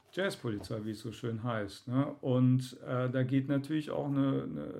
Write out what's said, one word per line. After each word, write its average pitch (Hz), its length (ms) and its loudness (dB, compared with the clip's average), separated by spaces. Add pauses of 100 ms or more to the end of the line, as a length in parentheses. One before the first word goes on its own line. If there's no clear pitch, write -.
(120)
Jazzpolizei, 113 720 -4
wie 110 80 -6
es 107 80 -8
so 110 120 -8
schön 113 300 -6
heißt, 110 460 -4
ne? 135 180 2 (140)
Und, 127 680 4
äh, 127 240 0
da 131 120 2
geht 135 260 2
natürlich 151 420 0
auch 147 160 -2
eine, 139 380 2
eine, - 360 -6